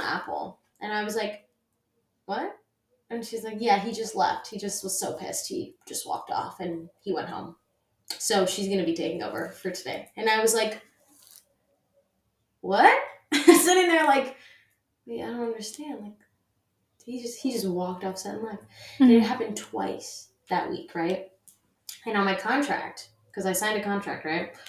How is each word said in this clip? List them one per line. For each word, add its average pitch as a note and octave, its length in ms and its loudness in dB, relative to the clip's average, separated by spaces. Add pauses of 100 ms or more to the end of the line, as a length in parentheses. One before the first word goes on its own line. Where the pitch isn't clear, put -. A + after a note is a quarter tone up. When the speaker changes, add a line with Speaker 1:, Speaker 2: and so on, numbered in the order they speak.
Speaker 1:
Apple." - 560 -6 (220)
And G#3 120 -6
I G#3+ 120 -2
was G#3 100 -6
like, G#3 340 -4 (760)
"What?" C#4+ 300 -6 (540)
And A#3 140 -8
she's A3 200 -8
like, G#3+ 160 -8
"Yeah, G#3 180 4
he G#3+ 140 -4
just G3+ 240 -6
left. - 320 0
He G3+ 100 -10
just G3 240 -6
was F#3+ 160 -4
so - 160 -4
pissed. - 340 -8
He - 280 -8 (100)
just - 220 -10
walked - 240 -6
off - 260 -6
and E3+ 300 -8 (160)
he G3 80 -4
went D3+ 160 -4
home. F3 260 -12 (640)
So G3 280 2
she's G3 220 -2
gonna G3 160 2
be E3 120 0
taking - 260 -4
over - 280 -6
for - 200 -10
today." - 460 -10
And A3 120 0
I A3 120 4
was A3 140 4
like, G#3+ 280 0 (1800)
"What?" A4+ 400 6 (160)
<laughs> - 160 -8
Sitting F4 560 8
there D#4+ 160 6
like, C4+ 320 4 (680)
Wait, A#3 180 -10
I A3+ 40 -6
don't A#3 220 -4
understand. A3+ 520 -8
Like, G#3 120 -14 (920)
he B3 180 -10
just, A#3 180 -10
he B3+ 120 0
just F#3+ 160 -2
walked F3+ 360 -4
off F#3+ 140 -4
set - 180 -8
and G#3+ 80 -6
left. G#3+ 180 -10 (380)
And B3+ 100 12
it A#3 100 12
Speaker 2:
Mm-hmm. G#3+ 60 4
Speaker 1:
happened G#3+ 300 -4
twice - 720 -8 (200)
that E3 220 0
week, - 240 -8
right? F3 360 -2 (760)
And G#3+ 100 -2
on G3 80 4
my F#3+ 100 2
contract, - 760 -2 (240)
'cause F#3+ 120 -4
I F#3+ 60 2
signed G#3+ 280 0
a G#3 40 -6
contract, G3+ 400 -4
right, E3 280 -4 (160)